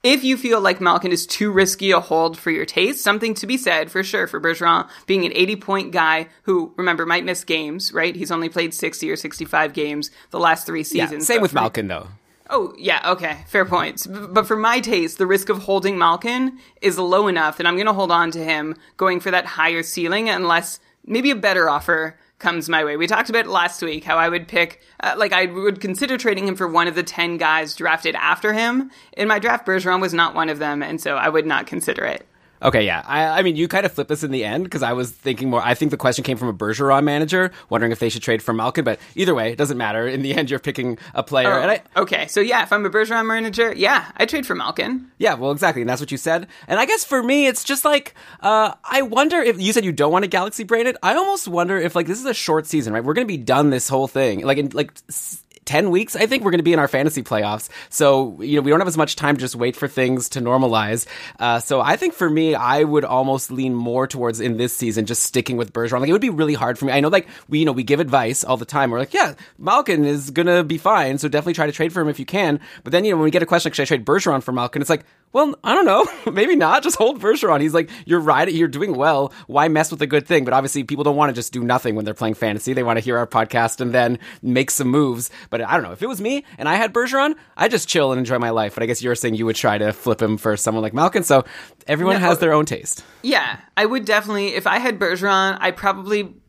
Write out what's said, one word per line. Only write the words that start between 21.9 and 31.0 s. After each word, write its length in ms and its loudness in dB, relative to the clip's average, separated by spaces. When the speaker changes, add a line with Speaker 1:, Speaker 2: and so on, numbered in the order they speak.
Speaker 1:
comes 300 -2
my 140 2
way. 140 -2
We 100 0
talked 240 0
about 160 0
last 360 0
week 200 -6
how 160 0
I 100 4
would 200 -4
pick, 340 -2
uh, 180 -2
like, 160 0
I 140 2
would 340 -2
consider 380 -4
trading 300 -2
him 80 -4
for 100 -4
one 220 2
of 80 -4
the 80 -2
ten 320 -4
guys 400 0
drafted 400 -2
after 360 0
him. 380 -2
In 120 -2
my 100 2
draft, 260 -2
Bergeron 360 0
was 120 -2
not 220 0
one 140 0
of 100 -4
them, 240 -4
and 180 -6